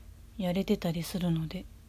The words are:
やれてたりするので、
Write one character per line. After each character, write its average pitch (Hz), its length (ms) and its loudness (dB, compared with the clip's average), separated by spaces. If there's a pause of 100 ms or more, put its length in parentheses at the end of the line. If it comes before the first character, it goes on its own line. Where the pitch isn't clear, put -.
(380)
や 180 140 2
れ 190 120 4
て 208 120 4
た 185 140 0
り 165 120 0
す 180 160 -2
る 175 120 4
の 160 160 2
で、 185 200 -6 (220)